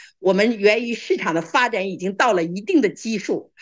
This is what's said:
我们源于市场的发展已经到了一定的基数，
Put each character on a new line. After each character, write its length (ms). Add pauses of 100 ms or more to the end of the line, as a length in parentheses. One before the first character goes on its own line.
(200)
我 140
们 240
源 280
于 80
市 240
场 160
的 80
发 280
展 200
已 80
经 180
到 180
了 100
一 180
定 200
的 80
基 280
数， 340 (100)